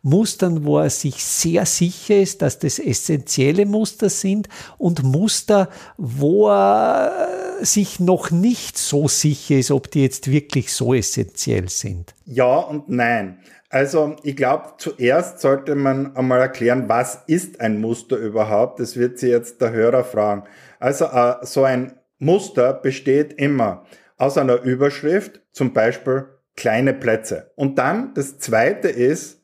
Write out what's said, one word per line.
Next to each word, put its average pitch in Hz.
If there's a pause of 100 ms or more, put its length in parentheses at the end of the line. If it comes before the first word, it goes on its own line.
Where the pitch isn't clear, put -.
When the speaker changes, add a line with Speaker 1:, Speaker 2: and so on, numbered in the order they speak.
Speaker 1:
Mustern, 170
wo 147
er 156
sich -
sehr 165
sicher -
ist, 196
dass 147
das 147
essentielle 151
Muster 208
sind 196 (300)
und 170
Muster, 185 (300)
wo 151
er 208 (380)
sich -
noch 180
nicht 208
so 143
sicher -
ist, 127
ob 135
die 143
jetzt 131
wirklich 143
so 123
essentiell 107
sind. - (100)
Speaker 2:
Ja 127
und 151
nein. 117 (300)
Also 147
ich 139
glaub, 139
zuerst 147
sollte 139
man 139
einmal 127
erklären, 123
was 120
ist 170
ein 110
Muster 117
überhaupt? 107
Das 117
wird 123
sich 123
jetzt 120
der 117
Hörer 120
fragen. 104 (360)
Also, 135
äh, 123
so 135
ein 131 (300)
Muster 135
besteht 139
immer 123 (360)
aus 139
einer 123
Überschrift, 143 (100)
zum 131
Beispiel 127 (300)
kleine 123
Plätze. 110
Und 135
dann 196
das -
zweite 135
ist 131